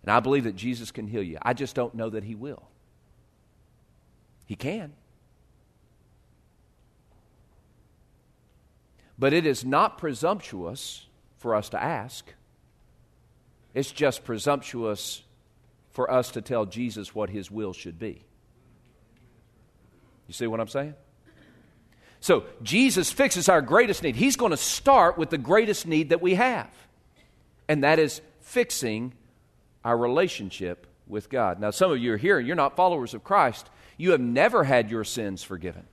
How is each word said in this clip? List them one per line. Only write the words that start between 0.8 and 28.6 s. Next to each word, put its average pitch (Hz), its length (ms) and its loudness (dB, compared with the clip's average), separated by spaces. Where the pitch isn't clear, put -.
can 110 140 -10
heal 104 160 -6
you. 80 200 -8
I 120 100 0
just 123 240 -4
don't 120 180 -2
know 113 160 -6
that 104 140 -8
he 110 100 -12
will. 123 300 -14
He - 100 -10
can. 156 380 -8
But 139 140 4
it 165 120 2
is 127 200 0
not 156 320 2
presumptuous 135 1080 -6
for 113 160 -2
us 104 160 -2
to - 120 -4
ask. 127 500 -8
It's 139 180 -4
just 143 320 0
presumptuous 117 1000 -4
for - 180 -2
us 127 220 2
to 113 100 -8
tell 113 240 -2
Jesus 107 480 -8
what 104 160 -4
his 98 220 -10
will 101 220 -8
should 85 260 -16
be. 107 240 -12
You - 40 -16
see 120 140 -4
what 113 140 -2
I'm 107 80 -4
saying? 147 240 -6
So 143 240 2
Jesus 185 480 2
fixes 196 380 2
our 165 120 6
greatest 196 400 2
need. 139 140 -2
He's 240 200 2
gonna 196 220 0
start 196 580 4
with 160 140 -2
the 165 80 -2
greatest 196 480 2
need 156 240 0
that 165 140 2
we 185 100 4
have, 220 380 0
and 151 160 2
that 160 160 6
is 151 200 2
fixing 123 760 -4